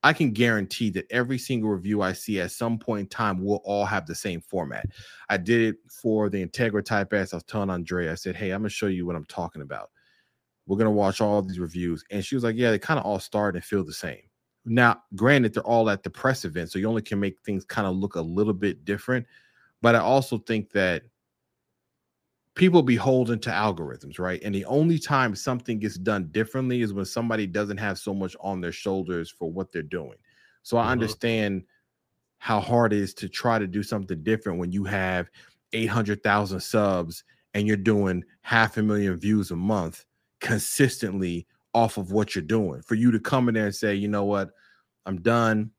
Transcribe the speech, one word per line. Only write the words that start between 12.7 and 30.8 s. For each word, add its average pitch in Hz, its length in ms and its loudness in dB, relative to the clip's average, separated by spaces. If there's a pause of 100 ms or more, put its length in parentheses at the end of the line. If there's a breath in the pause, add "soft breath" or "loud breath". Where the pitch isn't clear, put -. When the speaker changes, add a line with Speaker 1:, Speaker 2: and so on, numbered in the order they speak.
Speaker 1:
kinda 147 220 -2
all 98 180 -2
start 104 360 -2
and 87 80 -6
feel 98 200 0
the 78 100 -8
same." 64 280 -10 (460)
Now, 117 360 4 (120)
granted, 117 380 4
they're 104 80 -2
all 113 300 4
at 98 100 -2
the - 80 -10
press - 340 -2
event, 82 280 -6
so 95 80 -4
you 101 100 0
only 113 140 0
can 104 160 -4
make 98 220 -4
things 98 240 -6
kinda 101 260 -2
look 95 240 -2
a 87 60 -2
little 95 320 0
bit 95 300 -2
different. 113 440 -4 (540 soft breath)
But 117 140 6
I 117 40 6
also 123 400 2
think 110 320 -4
that 92 320 2 (1500)
people 175 260 8
beholden 123 560 4
to 107 140 -6
algorithms, 82 680 -4
right? 90 260 -2
And 101 120 -4
the 98 100 -4
only 156 320 2
time 131 380 0
something 120 420 -4
gets 104 200 -4
done 95 340 -2
differently 123 500 0
is 107 120 -2
when 98 120 -4
somebody 113 400 -2
doesn't 101 320 -4
have 101 220 -4
so 101 140 -6
much 95 260 -4
on 95 220 -6
their 87 100 -4
shoulders 90 580 -4
for 82 220 -8
what 92 200 -8
they're 85 120 -6
doing. 76 340 -10 (460 soft breath)
So - 140 0
I 117 100 2